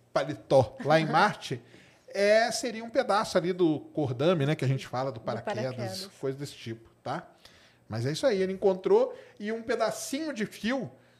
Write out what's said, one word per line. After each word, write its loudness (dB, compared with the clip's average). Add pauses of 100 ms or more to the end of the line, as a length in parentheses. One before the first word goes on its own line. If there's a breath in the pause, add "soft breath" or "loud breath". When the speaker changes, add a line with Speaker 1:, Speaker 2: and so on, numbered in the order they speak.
(120)
Speaker 1:
paletó 2 (100)
lá 6
em 2
Speaker 2:
<laughs> -2
Speaker 1:
Marte, 2 (480 loud breath)
é, 4
seria -6
um -12
pedaço 0
ali 2
do 2 (120)
cordame, 2
né, 2
que -4
a 2
gente 0
fala, -4
do -14
Speaker 2:
Do -
Speaker 1:
paraquedas, -6 (120)
Speaker 2:
paraquedas. -8 (120)
Speaker 1:
coisa -6
desse -10
tipo, -12 (140)
tá? -8 (580 loud breath)
Mas -4
é -2
isso -2
aí, 2
ele -2
encontrou 2 (240 loud breath)
e -6
um -6
pedacinho -4
de -4
fio, -6 (300 soft breath)